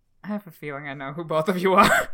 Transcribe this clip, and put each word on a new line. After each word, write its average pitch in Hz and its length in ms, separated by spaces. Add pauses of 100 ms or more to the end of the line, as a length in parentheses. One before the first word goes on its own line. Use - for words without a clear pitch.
(220)
I 185 60
have 208 180
a 165 40
feeling 147 380
I 135 40
know 143 220
who 170 100
both 156 240
of 180 100
you 185 140
are. 214 420